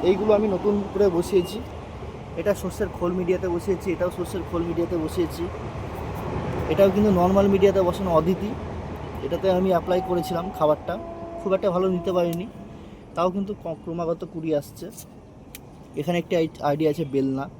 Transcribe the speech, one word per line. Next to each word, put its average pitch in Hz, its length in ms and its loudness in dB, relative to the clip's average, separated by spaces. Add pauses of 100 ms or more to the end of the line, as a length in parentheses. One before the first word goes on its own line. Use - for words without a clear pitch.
এইগুলো 208 240 4
আমি 214 140 4
নতুন 202 360 2 (100)
করে 196 160 4
বসিয়েছি, 180 500 2 (760)
এটা 190 180 0
সর্ষের 190 320 -4
খোল 175 240 -2
মিডিয়াতে 180 360 0
বসিয়েছি, 175 440 -2
এটাও 175 260 0
সর্ষের 180 220 -4 (120)
খোল 170 120 -2
মিডিয়াতে 170 340 -2
বসিয়েছি। 165 460 -2 (1300)
এটাও 196 200 6
কিন্তু 208 220 4
নর্মাল 190 360 6
মিডিয়াতে 196 340 6
বসানো 180 300 0
অদিতি, 175 420 2 (720)
এটাতে 170 280 0
আমি 185 180 4
অ্যাপ্লাই 180 380 2
করেছিলাম 175 520 -2
খাবারটা, 151 380 2 (460)
খুব - 100 2
একটা 196 160 2
ভালো 185 200 2
নিতে 180 220 0
পারিনি, 175 360 0 (680)
তাও 175 160 2
কিন্তু 196 220 -4 (100)
ক-, 165 200 -6
ক্রমাগত 170 500 -4
কুড়ি 160 220 -2
আসছে। 165 360 -6 (1040)
এখানে 170 220 0
একটি 175 180 -2
আই-, 165 260 0
আইডি 147 260 2
আছে 151 180 0
বেলনা 135 440 -2 (100)